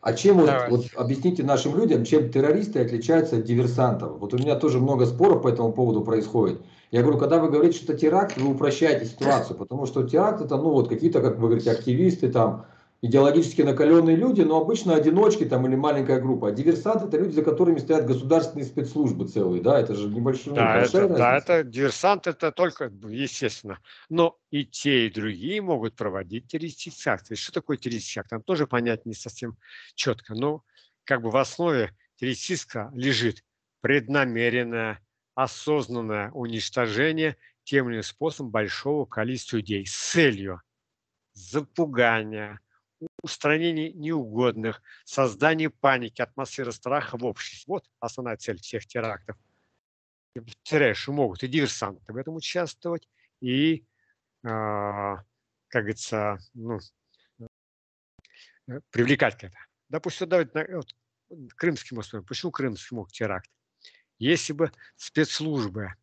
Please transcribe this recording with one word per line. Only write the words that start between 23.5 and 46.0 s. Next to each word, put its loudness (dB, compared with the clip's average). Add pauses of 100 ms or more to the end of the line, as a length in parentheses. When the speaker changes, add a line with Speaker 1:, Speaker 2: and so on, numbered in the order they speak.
Speaker 2:
Но 2 (100)
и -4
те, 0
и -4
другие -6
могут -4
проводить -8
террористические -6
акции. -8
Что -12
такое -4
террористический -8
акт? -16
Там -8
тоже -2
понять -2
не -10
совсем -14 (380)
чётко. -4
Но -4 (400)
как -2
бы -4
в 0
основе 0 (200)
террористического -8
лежит -2 (380)
преднамеренное, -2 (360)
осознанное -4
уничтожение -4 (260)
тем 0
или -6
иным -6
способом -8
большого -4
количества -6
людей -6
с -12 (180)
целью 0 (720)
запугания, -2 (640)
устранения -2
неугодных, -4 (240)
создания 0
паники, -2